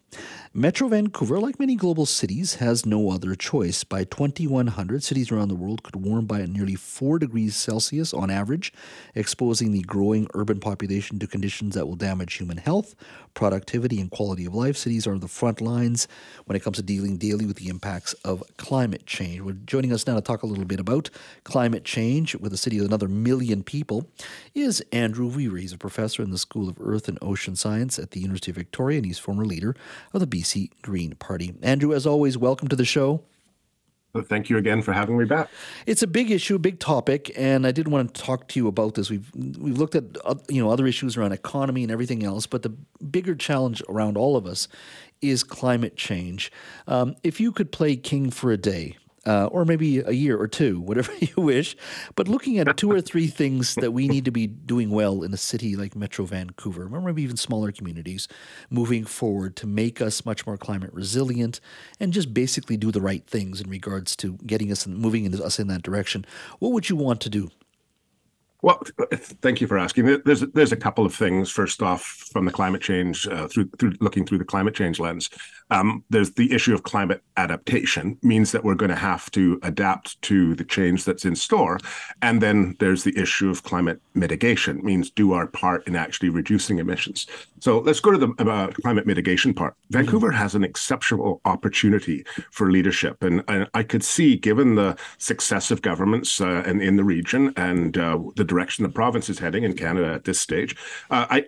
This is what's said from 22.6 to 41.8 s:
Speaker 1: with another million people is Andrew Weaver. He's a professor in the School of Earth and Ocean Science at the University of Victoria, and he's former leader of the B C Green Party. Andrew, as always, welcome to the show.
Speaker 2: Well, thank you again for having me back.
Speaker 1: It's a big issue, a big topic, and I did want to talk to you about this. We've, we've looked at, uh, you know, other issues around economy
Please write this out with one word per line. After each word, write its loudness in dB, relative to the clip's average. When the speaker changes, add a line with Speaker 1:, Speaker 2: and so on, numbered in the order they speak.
Speaker 1:
with 0
another 0
million 0
people -4
is 0
Andrew 0
Weaver. -2
He's -8
a -14
professor -4
in -4
the -4
School -4
of -6
Earth -2
and -4
Ocean -4
Science -2
at -10
the -8
University -4
of -10
Victoria, -2
and -2
he's -6
former -2
leader -4
of 0
the 2
B -4
C -4
Green -4
Party. -8
Andrew, 2
as 2
always, 4
welcome 0
to 0
the 4
show. 2
Speaker 2:
Well, -4
thank -2
you 4
again 2
for 0
having 0
me 4
back. 2
Speaker 1:
It's 2
a 4
big 2
issue, 2
a 2
big 0
topic, 0
and 4
I 4
did 0
want 0
to -12
talk -4
to -2
you 4
about 0
this. -2
We've, -6
we've -4
looked 0
at, 0
uh, 0
you 2
know, 4
other 4
issues -2
around 0
economy -2